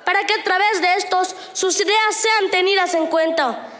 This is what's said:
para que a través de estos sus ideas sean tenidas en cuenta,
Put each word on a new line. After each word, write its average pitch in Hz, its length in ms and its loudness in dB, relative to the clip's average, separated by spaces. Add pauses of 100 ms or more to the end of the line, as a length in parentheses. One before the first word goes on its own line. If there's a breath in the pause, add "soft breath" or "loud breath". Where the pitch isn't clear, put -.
para 381 220 0
que 403 80 0
a 427 100 -2
través 392 380 2
de 359 140 2
estos 370 380 -2 (200 loud breath)
sus 370 260 0
ideas 415 340 2
sean 440 380 0
tenidas 370 420 2
en 320 140 0
cuenta, 320 500 0 (220 loud breath)